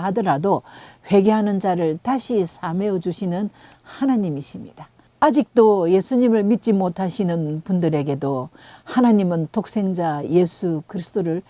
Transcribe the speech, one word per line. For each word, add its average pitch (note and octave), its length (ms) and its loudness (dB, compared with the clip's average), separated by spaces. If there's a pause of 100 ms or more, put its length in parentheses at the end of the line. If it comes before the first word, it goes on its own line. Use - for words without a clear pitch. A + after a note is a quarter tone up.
하더라도 F#3+ 580 0 (480)
회개하는 G#3 480 4
자를 F3 420 0
다시 A#3 460 -2
사매어 F#3 540 -4
주시는 F#3 500 -4 (320)
하나님이십니다. F#3 1040 -4 (300)
아직도 A3 720 4
예수님을 A3+ 540 2
믿지 A3 280 0
못하시는 F3 920 -2
분들에게도 D3 840 -2 (340)
하나님은 F#3+ 680 2
독생자 F3 760 -2
예수 E3 580 0
그리스도를 F3 640 -4